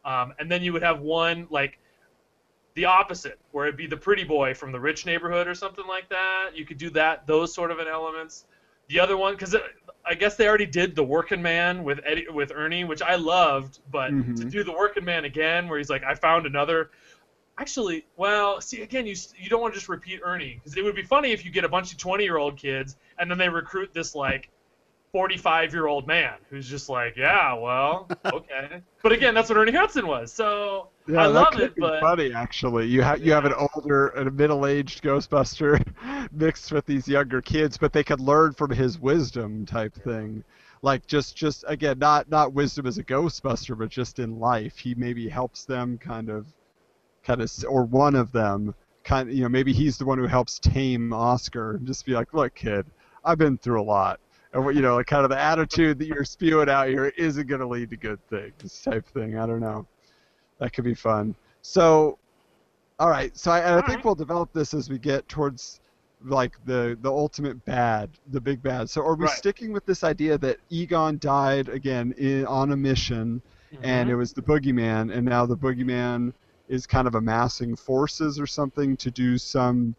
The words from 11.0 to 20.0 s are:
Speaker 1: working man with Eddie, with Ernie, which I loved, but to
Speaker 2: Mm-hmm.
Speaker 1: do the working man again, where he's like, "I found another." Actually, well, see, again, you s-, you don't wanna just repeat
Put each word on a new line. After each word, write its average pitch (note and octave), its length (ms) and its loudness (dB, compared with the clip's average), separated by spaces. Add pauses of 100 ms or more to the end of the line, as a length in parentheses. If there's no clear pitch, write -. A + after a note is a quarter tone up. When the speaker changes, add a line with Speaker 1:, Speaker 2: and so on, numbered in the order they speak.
Speaker 1:
working E3 380 0
man F3 420 0
with C#3+ 200 -2
Eddie, E3 240 -2
with C#3+ 260 -4
Ernie, E3 300 -4
which D#3 180 -6
I F3 140 2
loved, D#3 640 2 (100)
but C#3 260 -2 (200)
to A#2 80 -4
Speaker 2:
Mm-hmm. B2 40 -6
Speaker 1:
do G3+ 160 -4
the F3+ 80 -8
working G3+ 320 0
man E3+ 200 -2
again, D#3+ 440 -2
where D#3 100 -4
he's C#3+ 120 -6
like, C3+ 140 -2
"I C#3 100 0
found D#3+ 320 4
another." D3+ 440 0 (680)
Actually, G3+ 480 -6 (100)
well, G3+ 440 0
see, A3 220 -12
again, A#3+ 240 -6
you G3+ 60 -8
s-, - 260 -14
you F#3 120 -14
don't A#3 120 2
wanna A3+ 120 -4
just G3 140 -12
repeat F#3 360 -10